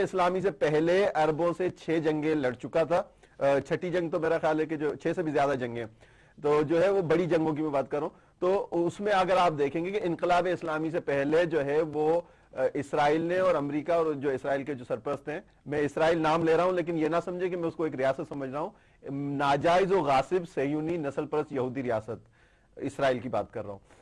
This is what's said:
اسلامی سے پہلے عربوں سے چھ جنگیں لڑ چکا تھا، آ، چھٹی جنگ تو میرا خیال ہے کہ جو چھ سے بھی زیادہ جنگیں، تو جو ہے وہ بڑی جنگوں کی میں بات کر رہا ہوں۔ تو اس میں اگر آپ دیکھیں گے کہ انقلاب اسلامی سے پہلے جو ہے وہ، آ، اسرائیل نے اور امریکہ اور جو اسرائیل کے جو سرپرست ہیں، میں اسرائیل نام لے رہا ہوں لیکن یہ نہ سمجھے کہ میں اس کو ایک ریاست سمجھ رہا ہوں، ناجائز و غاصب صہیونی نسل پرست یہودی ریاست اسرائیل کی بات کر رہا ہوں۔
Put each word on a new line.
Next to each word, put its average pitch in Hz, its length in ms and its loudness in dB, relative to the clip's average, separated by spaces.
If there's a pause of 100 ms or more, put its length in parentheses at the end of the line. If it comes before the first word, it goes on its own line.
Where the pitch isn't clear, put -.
اسلامی 185 380 0
سے 190 100 0
پہلے 165 640 2
عربوں 156 420 2
سے 180 140 -2
چھ 165 340 -4
جنگیں 156 300 0
لڑ 131 180 0
چکا 135 300 -2
تھا، 170 200 0 (360)
آ، 139 200 4
چھٹی 165 320 -4
جنگ 170 200 -2
تو 175 100 -2
میرا 160 180 2
خیال 156 220 0
ہے 156 60 -2
کہ 156 100 -4
جو 143 180 -2
چھ 131 120 -6 (100)
سے 185 60 0
بھی 156 100 -4
زیادہ 143 220 2
جنگیں، 120 300 -6 (580)
تو 151 200 4
جو 165 200 2
ہے 190 60 6
وہ 196 140 2
بڑی 165 240 2
جنگوں 156 280 2
کی 147 80 -2
میں 156 80 -2
بات 135 200 0
کر 147 80 -2
رہا 151 80 -2
ہوں۔ - 320 -14
تو 190 320 2
اس 170 300 -2
میں 208 120 0
اگر 185 240 4
آپ 180 220 4
دیکھیں 147 260 0
گے 185 60 -6
کہ 208 120 -4
انقلاب 175 500 2
اسلامی 160 380 -4
سے 165 100 -2
پہلے 147 440 2
جو 151 200 0
ہے 147 180 2
وہ، 156 380 0 (320)
آ، 127 100 -4 (120)
اسرائیل 147 460 2
نے 170 180 0
اور 185 160 4
امریکہ 147 380 -2
اور 160 220 2
جو 139 160 -2
اسرائیل 139 340 -2
کے 147 100 -6
جو 123 140 -12
سرپرست 139 400 -6
ہیں، 151 120 -6 (260)
میں 143 120 -2
اسرائیل 156 400 2
نام 160 260 2
لے 160 120 4
رہا 170 80 4
ہوں 185 80 2
لیکن 170 260 -2
یہ 156 100 0
نہ 165 160 0
سمجھے 180 240 -4
کہ 180 80 -6
میں 165 120 -2
اس 165 60 -6
کو 165 100 -4
ایک 147 100 -4
ریاست 135 340 0
سمجھ 135 220 -8
رہا 139 100 -6
ہوں، 180 100 -6 (420)
ناجائز 143 800 2
و 190 80 4
غاصب 143 540 0
صہیونی 151 420 -2
نسل 147 300 -4
پرست 151 260 -4
یہودی 131 300 -4
ریاست 110 460 -6 (480)
اسرائیل 135 420 -2
کی 120 100 -10
بات 104 240 -4
کر 107 120 -10
رہا 101 80 -12
ہوں۔ 98 60 -16 (240)